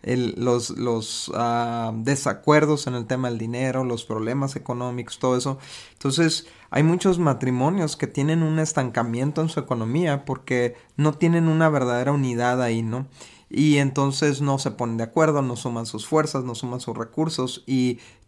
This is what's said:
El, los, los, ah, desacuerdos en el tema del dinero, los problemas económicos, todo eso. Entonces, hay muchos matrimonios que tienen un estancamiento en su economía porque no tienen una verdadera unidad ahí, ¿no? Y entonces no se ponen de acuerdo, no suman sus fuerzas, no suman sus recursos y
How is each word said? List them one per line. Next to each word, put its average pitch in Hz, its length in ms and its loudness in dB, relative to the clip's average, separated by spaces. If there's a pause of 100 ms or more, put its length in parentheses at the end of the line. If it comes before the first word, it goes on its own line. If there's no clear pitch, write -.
El, 123 340 -2
los, 120 340 0
los, 113 640 -4
ah, 117 600 -2
desacuerdos 143 920 2
en 127 80 -4
el 117 120 -4
tema 127 220 -2
del 117 100 -4
dinero, 127 460 -2
los 120 200 -4
problemas 123 520 -4
económicos, 123 640 -8
todo 127 180 2
eso. 131 220 -2 (340)
Entonces, 160 540 0 (240)
hay 139 120 2
muchos 175 360 4
matrimonios 143 800 0
que - 100 -4
tienen 160 360 0
un 156 160 2
estancamiento 127 840 0
en 160 60 0
su 156 120 -2
economía 139 640 -2
porque 123 520 -2 (200)
no 151 160 4
tienen 165 360 4
una 160 200 4
verdadera 127 440 2
unidad 127 500 2
ahí, 113 200 0
¿no? 120 240 -4 (460)
Y 147 260 4
entonces 139 640 2
no 139 200 0
se 131 100 -2
ponen 113 260 -4
de 113 60 -2
acuerdo, 147 400 2
no 123 140 -2
suman 117 280 -6
sus 110 220 -8
fuerzas, 147 380 0
no 123 100 -6
suman 123 260 -6
sus 117 160 -8
recursos 127 680 -4
y 127 320 0 (300)